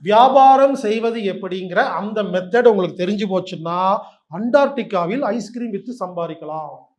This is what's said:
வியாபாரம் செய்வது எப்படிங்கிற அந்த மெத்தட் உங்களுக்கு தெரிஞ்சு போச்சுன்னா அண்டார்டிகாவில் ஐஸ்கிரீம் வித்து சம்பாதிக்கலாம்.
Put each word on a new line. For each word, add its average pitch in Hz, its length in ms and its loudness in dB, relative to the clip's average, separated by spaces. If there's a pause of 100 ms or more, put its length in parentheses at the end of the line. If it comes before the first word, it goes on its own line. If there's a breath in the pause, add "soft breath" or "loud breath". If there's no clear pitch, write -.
வியாபாரம் 269 720 6
செய்வது 226 460 -2
எப்படிங்கிற 185 540 -6
அந்த 214 480 -2
மெத்தட் 185 440 0
உங்களுக்கு 180 400 2
தெரிஞ்சு 208 240 -4
போச்சுன்னா 180 680 -2 (320 loud breath)
அண்டார்டிகாவில் 220 880 -2
ஐஸ்கிரீம் 233 500 -6
வித்து 240 300 -10
சம்பாதிக்கலாம். 156 880 -10 (100)